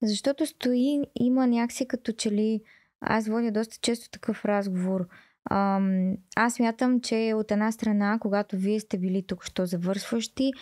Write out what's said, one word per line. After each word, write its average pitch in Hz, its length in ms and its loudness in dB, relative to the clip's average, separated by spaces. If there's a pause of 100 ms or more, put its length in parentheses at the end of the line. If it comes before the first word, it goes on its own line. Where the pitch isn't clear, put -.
Защото 233 440 0
стои, 262 560 0 (180)
има 254 280 4
някакси 240 400 0
като - 240 -4
че 220 200 -2
ли, 214 300 0 (400)
аз 214 260 0
водя 226 240 0
доста 220 300 -4
често 233 280 -2
такъв - 360 -6
разговор. 190 640 0 (420)
Ам, 196 680 2 (200)
аз 233 180 2
смятам, 247 480 2
че 226 340 0
от 214 160 -2
една 214 200 2
страна, 208 500 0
когато 202 360 0
вие 202 220 2
сте 208 180 -6
били 185 280 0
току-що - 400 -4
завършващи, 196 840 -2 (100)